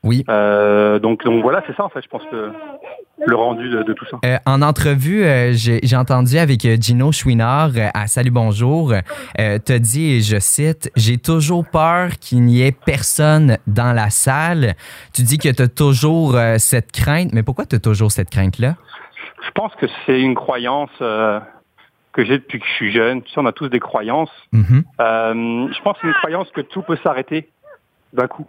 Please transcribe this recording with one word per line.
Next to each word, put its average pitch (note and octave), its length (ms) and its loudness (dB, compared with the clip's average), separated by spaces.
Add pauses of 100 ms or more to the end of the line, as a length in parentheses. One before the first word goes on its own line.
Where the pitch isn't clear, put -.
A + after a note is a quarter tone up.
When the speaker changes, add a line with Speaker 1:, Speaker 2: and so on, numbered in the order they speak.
Speaker 1:
Oui. B2 260 2
Speaker 2:
Euh, G#2 680 4
donc, A2 240 -2
donc A#2 180 2
voilà, C#3 240 2
c'est - 100 -10
ça, G3+ 80 -4
en F#3+ 60 -4
fait, C3 140 -12
je - 40 -20
pense A#2+ 220 -10
que G#2+ 220 -8 (720)
le A#2 100 2
rendu A#2 360 -2
de, A2 100 -2
de A2 120 -4
tout - 120 -10
ça. B2+ 180 -14
Speaker 1:
Euh, B2+ 220 0
en C#3 160 2
entrevue, D3+ 640 0
euh, B2 300 2
j'ai, A2+ 280 2
j'ai B2+ 140 2
entendu B2+ 420 2
avec, C#3 260 2
euh, A2+ 160 4
Gino B2 320 2
Chouinard, C3 640 2
euh, A2 200 0
à G#2 100 -2
Salut B2 240 0
Bonjour, A#2+ 640 2 (460)
euh, G#2+ 260 0
t'as B2 140 2
dit, C3 380 0
et - 20 2
je G#2+ 200 0
cite, « - 560 -2
J'ai A#2+ 220 2
toujours E3 480 0
peur E3+ 440 0 (100)
qu'il B2 240 0
n'y A#2+ 180 4
ait C3+ 120 2
personne D3+ 920 2
dans A#2+ 280 2
la G#2+ 180 0
salle. » C#3+ 640 0 (400)
Tu B2 80 0
dis D#3 160 0
que D3 100 0
t'as B2 200 2
toujours, D3 680 2
euh, A#2 240 2
cette A2+ 320 0
crainte, D#3+ 420 0
mais A2+ 80 2
pourquoi - 240 -4
t'as A2 140 -2
toujours G#2+ 320 2
cette - 180 -4
crainte-là ? A2 460 0 (680)
Speaker 2:
Je - 120 -10
pense G#3 200 -4
que B2+ 120 -4 (180)
c'est C3 160 2
une C3 140 2
croyance, B2+ 560 -4 (100)
euh, G#2+ 380 -2 (760)
que B2 100 0
j'ai B2+ 140 0
depuis C3 220 -10
que - 80 -14
je - 60 -4
suis G#2 180 -4
jeune. A#2+ 320 0
Tu - 100 -20
sais, D3+ 60 -4
on C#3 80 0
a A2 60 0
tous C#3+ 160 -8
des A#2+ 100 0
croyances. B2 500 -4 (220)
Speaker 1:
Mhm. A#2 320 4 (180)
Speaker 2:
Euh, A#2 720 -2
je - 80 -10
pense G3+ 140 -2
que - 80 -16
c'est E3 60 -2
une D#3 40 0
croyance F3+ 380 -4
que F3 100 -8
tout F#3+ 220 -10
peut D#3+ 180 -4
s'arrêter D3+ 480 -4 (640)
d'un B2+ 140 -2
coup. - 220 -14